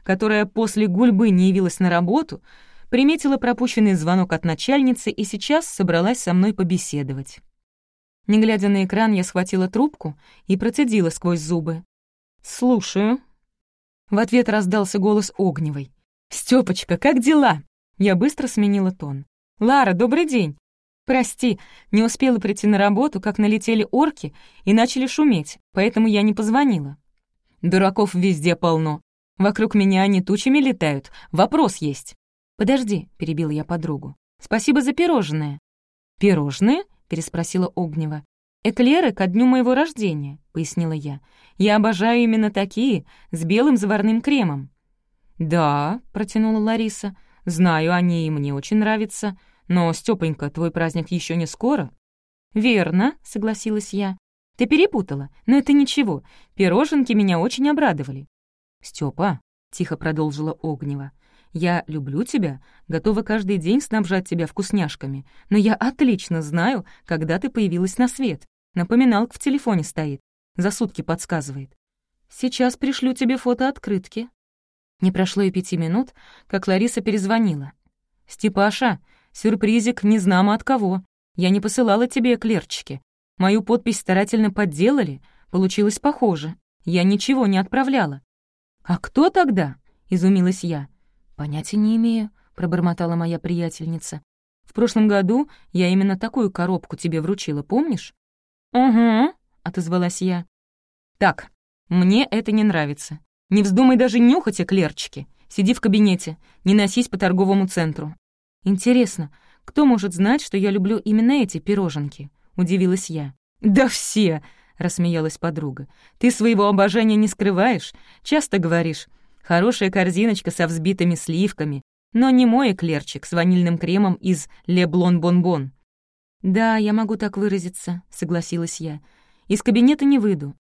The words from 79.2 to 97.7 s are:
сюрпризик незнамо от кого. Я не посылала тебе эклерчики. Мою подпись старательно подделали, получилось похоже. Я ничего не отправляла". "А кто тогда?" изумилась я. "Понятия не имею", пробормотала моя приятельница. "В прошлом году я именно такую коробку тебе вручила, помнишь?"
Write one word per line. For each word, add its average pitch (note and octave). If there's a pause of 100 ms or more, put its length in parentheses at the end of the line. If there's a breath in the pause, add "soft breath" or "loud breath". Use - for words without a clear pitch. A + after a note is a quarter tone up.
сюрпризик A3
незнамо G3+
от G#3+
кого. G3 (320)
Я F3+
не G3
посылала A3
тебе A#3+
эклерчики. G3 (360)
Мою F#3+
подпись A#3
старательно G3+
подделали, F#3+ (280)
получилось F#3+
похоже. F3+ (300)
Я F3
ничего G#3
не G3
отправляла". G#3 (640)
"А F3
кто -
тогда?" G3+ (340)
изумилась F#3
я. D3+ (480)
"Понятия D3
не G#3+
имею", A3+ (260)
пробормотала F3
моя E3+
приятельница. E3 (420)
"В -
прошлом A3
году G#3 (220 soft breath)
я F3+
именно F#3+
такую A3+
коробку F3
тебе D#3+
вручила, D#3
помнишь?" B3+ (600)